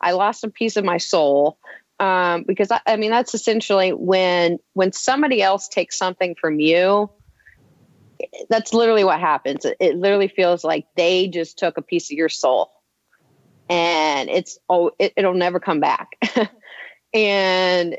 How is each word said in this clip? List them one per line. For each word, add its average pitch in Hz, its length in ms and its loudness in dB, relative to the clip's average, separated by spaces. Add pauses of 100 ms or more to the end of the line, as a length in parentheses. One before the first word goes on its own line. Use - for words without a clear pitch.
I 180 120 0
lost 202 320 0
a 220 40 -6
piece 214 300 -4
of 196 60 0
my 175 120 0
soul. 147 600 2 (420)
Um, 180 440 0
because 202 260 0
I, 233 160 0
I 220 100 2
mean, 214 140 -2
that's 240 240 0
essentially 202 580 0
when, 180 680 2 (140)
when 190 180 0
somebody 262 520 0
else 190 260 0
takes - 300 -4
something 180 360 -4
from 156 260 -2
you, 185 500 2 (1400)
that's 226 240 -2
literally 226 320 4
what 170 160 2
happens. 147 460 -2
It, - 140 -4
it 160 160 2
literally 196 320 2
feels 175 360 0
like 156 220 -4 (100)
they 185 320 2
just 165 300 -8
took 170 180 -2
a 156 60 -10
piece - 280 -6
of 147 60 -12
your 160 120 0
soul, 123 440 -2 (960)
and 156 600 0
it's, - 300 -4 (100)
oh, 175 300 2
it, 196 180 0
it'll 196 180 0
never 180 260 -2
come 165 180 -2
back. - 380 -2 (180)
<laughs> 214 160 0 (680)
And 185 840 0